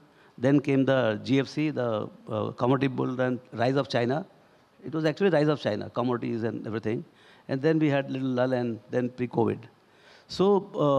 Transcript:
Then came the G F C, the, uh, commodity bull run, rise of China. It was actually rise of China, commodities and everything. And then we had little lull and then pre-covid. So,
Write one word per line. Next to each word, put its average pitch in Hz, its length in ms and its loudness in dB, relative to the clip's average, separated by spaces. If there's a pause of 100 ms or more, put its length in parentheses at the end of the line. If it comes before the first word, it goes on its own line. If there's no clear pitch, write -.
(380)
Then 139 220 4
came 135 260 2
the 120 380 2
G 127 160 2
F 131 80 0
C, 151 240 -2
the, 113 380 -2 (200)
uh, 110 220 -2
commodity 131 360 2
bull 131 280 -4
run, 127 240 -2 (120)
rise 120 240 0
of 139 140 -2
China. 127 360 0 (600)
It 139 80 -10
was 156 120 -2
actually 175 240 2
rise 151 180 4
of 147 120 0
China, 104 300 -4
commodities 120 540 -2
and 110 220 -4
everything. 107 380 -4 (440)
And 135 140 -4
then 160 180 2
we 156 100 4
had 139 220 0
little 131 180 -2
lull 127 240 2
and 120 260 -2 (100)
then 123 200 0
pre-covid. 117 500 -2 (680)
So, - 180 0 (540)